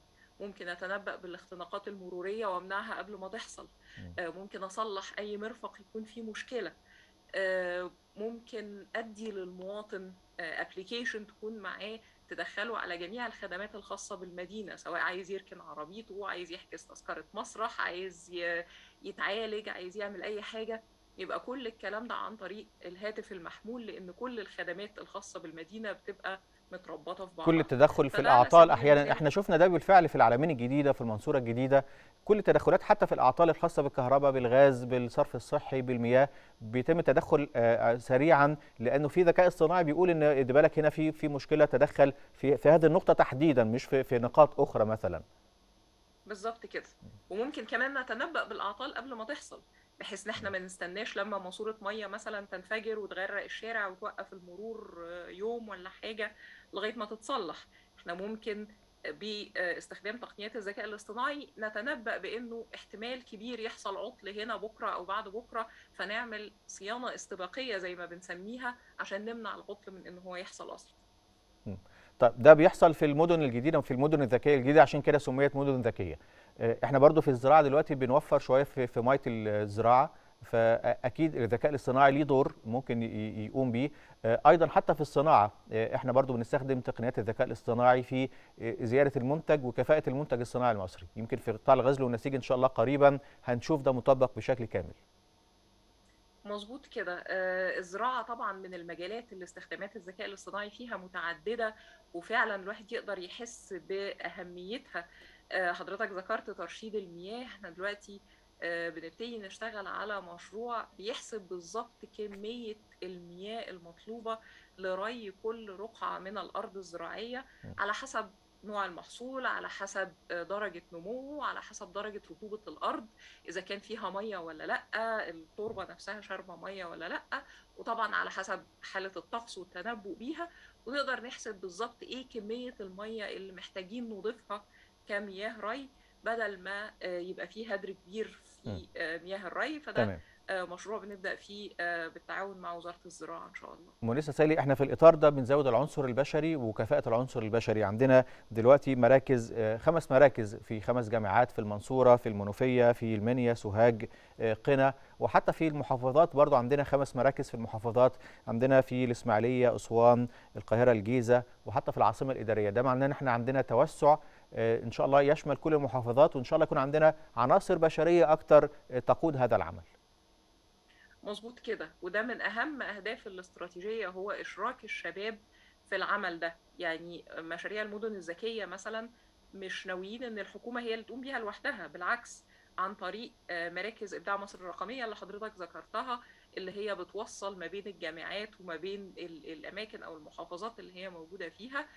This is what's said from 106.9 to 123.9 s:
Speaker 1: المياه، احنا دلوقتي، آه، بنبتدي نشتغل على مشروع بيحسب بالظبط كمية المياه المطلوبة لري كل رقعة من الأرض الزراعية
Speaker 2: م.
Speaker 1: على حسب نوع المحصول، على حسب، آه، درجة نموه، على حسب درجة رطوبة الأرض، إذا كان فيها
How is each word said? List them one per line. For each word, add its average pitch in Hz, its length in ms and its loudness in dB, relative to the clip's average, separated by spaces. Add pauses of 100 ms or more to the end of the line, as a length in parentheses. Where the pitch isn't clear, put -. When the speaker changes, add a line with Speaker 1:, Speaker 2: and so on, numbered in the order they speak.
Speaker 1:
المياه، 196 500 -10
احنا 202 260 -18
دلوقتي، 202 500 -10 (420)
آه، 170 260 -4
بنبتدي 165 500 -12
نشتغل 208 480 -12
على 190 340 -8
مشروع 208 640 -10 (120)
بيحسب 214 500 -10
بالظبط 185 560 -10 (140)
كمية 214 580 -10 (260)
المياه 185 680 -12
المطلوبة 214 680 -12 (400)
لري 196 540 -6 (100)
كل 226 280 -8
رقعة 185 480 -10
من 196 200 -10
الأرض 190 380 -10
الزراعية 185 680 -12 (200)
Speaker 2:
م. - 40 -14 (100)
Speaker 1:
على 202 160 -2
حسب 220 360 -8 (340)
نوع 202 220 -6
المحصول، 240 600 -10
على 185 220 -6
حسب، 190 440 -8 (180)
آه، 170 120 -6
درجة 190 400 -8 (100)
نموه، 254 540 -10
على 190 160 -8
حسب 196 300 -16
درجة 202 380 -10
رطوبة 208 380 -14
الأرض، 220 380 -6 (420)
إذا 175 120 -8
كان 202 180 -10
فيها 214 320 -10